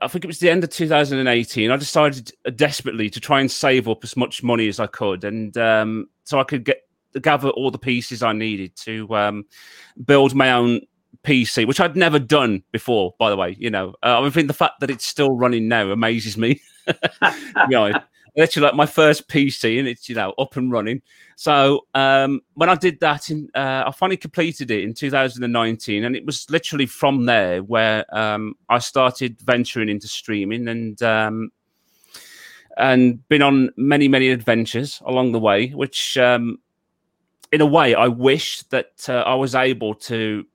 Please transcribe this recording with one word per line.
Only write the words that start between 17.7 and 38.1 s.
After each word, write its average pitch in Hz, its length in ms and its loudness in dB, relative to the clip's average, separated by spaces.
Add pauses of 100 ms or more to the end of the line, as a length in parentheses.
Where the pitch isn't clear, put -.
know, 104 140 2 (440)
literally, 156 300 2
like, 139 100 2
my 147 100 4
first 151 420 2
P 139 220 0
C, 117 300 -2
and 135 80 -2
it's, 120 220 -10
you 117 60 -8
know, 98 220 -4
up 131 200 -4
and 127 140 -4
running. 117 300 -4 (340)
So, 139 580 2
um, 135 480 2 (120)
when 170 160 2
I 180 60 4
did 170 260 -2
that 151 280 0
in, 151 260 -8
uh, 135 320 -2
I 139 40 -2
finally 185 260 -2
completed 156 540 -6
it 101 120 -2
in 110 100 -8
two 143 160 -6
thousand 131 340 -2
and 120 100 -2
nineteen, 113 520 -2
and 127 100 -4
it - 100 -12
was - 240 -10
literally 147 360 -2
from 139 400 0
there 95 380 2
where, 110 420 0 (100)
um, 107 400 -4 (140)
I 120 100 2
started 127 640 -2
venturing 120 480 0
into 101 180 -6
streaming 110 600 -6
and, 113 360 -8
um, 110 480 -2 (1300)
and 127 500 4
been 151 140 4
on 139 340 4
many, 143 320 2
many 131 220 4
adventures 117 760 -2
along 127 280 0
the 117 60 0
way, 107 300 2
which, 139 480 -6
um, 123 400 2 (920)
in 151 80 2
a 151 60 6
way, 143 300 4
I 120 120 4
wish 127 640 0